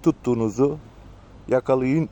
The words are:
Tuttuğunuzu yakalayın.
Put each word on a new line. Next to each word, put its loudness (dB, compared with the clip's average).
Tuttuğunuzu 0
yakalayın. 0